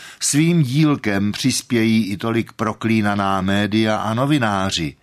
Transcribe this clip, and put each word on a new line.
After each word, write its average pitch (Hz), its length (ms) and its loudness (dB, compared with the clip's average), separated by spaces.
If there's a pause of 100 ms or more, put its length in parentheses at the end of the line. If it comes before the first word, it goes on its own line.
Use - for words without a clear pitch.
(200)
Svým 165 420 2
dílkem 120 720 0
přispějí 113 760 0
i 101 60 -6
tolik 113 360 -2
proklínaná 104 880 0
média 104 560 0
a 104 180 -4
novináři. 107 880 -2